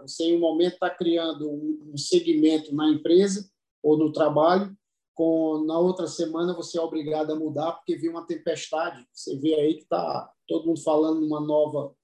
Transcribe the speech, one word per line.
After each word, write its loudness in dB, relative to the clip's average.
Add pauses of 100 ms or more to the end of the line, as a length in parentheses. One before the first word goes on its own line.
Você, -8
em 4
um 2
momento, 2
tá -2
criando -2
um, -8
um -8
segmento 2
na 2
empresa 4 (340)
ou 6
no 2
trabalho, 2 (380)
com, 0
na -2
outra 0
semana -4
você -8
é -2
obrigado -4
a -2
mudar -4
porque -6
veio -6
uma -12
tempestade. -6
Você -10
vê 0
aí 0
que -20
tá -4 (160)
todo -4
mundo -2
falando 2
uma -4
nova 0